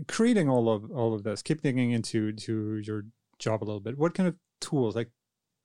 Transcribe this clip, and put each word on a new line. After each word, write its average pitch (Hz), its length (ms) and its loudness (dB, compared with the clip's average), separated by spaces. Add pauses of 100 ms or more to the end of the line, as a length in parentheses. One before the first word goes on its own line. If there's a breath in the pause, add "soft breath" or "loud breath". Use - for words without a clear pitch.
creating 220 400 4
all 120 220 4
of, 107 200 -2
all 117 240 0
of 104 100 -4
this, 104 180 -4
keep 156 180 -2
digging 127 300 2
into, 110 420 0
to 107 460 -4
your 107 260 -6 (340)
job 110 240 -2
a 104 40 -6
little 104 140 -6
bit. 113 180 -6
What 170 160 2
kind 185 140 2
of 165 80 -2 (240)
tools, 117 360 0
like, 117 140 -2 (540)